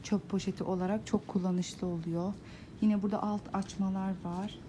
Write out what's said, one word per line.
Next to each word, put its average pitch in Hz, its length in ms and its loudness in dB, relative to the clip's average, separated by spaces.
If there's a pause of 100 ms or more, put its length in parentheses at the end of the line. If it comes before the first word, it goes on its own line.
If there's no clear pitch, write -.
çöp - 260 0
poşeti 190 340 0
olarak 190 440 0
çok - 200 2
kullanışlı 180 600 2
oluyor. 170 460 0 (480)
Yine 208 200 6
burada 202 220 0
alt 208 320 -2
açmalar 190 580 0 (100)
var. 180 460 -4